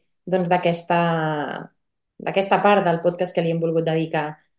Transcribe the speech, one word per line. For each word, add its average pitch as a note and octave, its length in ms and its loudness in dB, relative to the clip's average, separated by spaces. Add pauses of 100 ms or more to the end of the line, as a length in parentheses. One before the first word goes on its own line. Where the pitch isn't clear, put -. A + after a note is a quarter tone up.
(260)
doncs, F3+ 220 0
d'aquesta, F3 500 0 (1200)
d'aquesta - 420 0
part G3+ 240 6
del E3+ 160 2
podcast F3 320 -2
que F3 80 0
li E3 80 0
hem E3 100 -2
volgut E3 260 0
dedicar D#3+ 420 -2 (300)